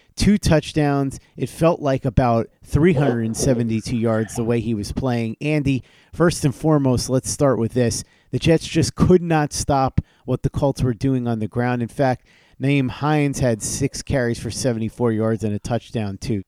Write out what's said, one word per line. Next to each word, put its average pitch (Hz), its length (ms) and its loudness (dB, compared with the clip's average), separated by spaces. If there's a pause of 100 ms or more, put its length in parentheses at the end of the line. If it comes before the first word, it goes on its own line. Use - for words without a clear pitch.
(140)
two 202 220 2
touchdowns. 143 840 0 (200)
It 135 100 -4
felt - 320 0
like 135 240 -2
about 117 440 2 (140)
three 160 300 2
hundred 131 320 0
and 110 120 -4
seventy-two 117 600 0
yards 110 380 0
the 120 100 -2
way 120 160 0
he 113 140 -2
was 101 180 -6
playing. 120 480 -4
Andy, 143 420 0 (300)
first - 320 2
and 143 100 2
foremost, 135 540 0
let's 127 220 -2
start 135 280 2
with 113 140 -2
this. 120 320 0 (260)
The 127 80 -2
Jets 160 300 2
just - 260 0
could 175 280 6
not 156 320 0
stop 135 480 0 (240)
what 127 160 -2
the 139 80 0
Colts - 320 0
were 120 100 0
doing 127 340 -2
on 117 120 -2
the 107 100 -4
ground. 123 320 -2
In 117 80 -4
fact, 127 380 -2 (340)
Nyheim 135 300 0
Hines 143 480 0
had 120 240 0
six - 400 -6
carries 120 380 -2
for 117 100 -8
seventy-four 113 640 -2
yards 110 320 0
and 104 100 -2
a 101 40 -4
touchdown, 107 600 -6
too. 104 300 -4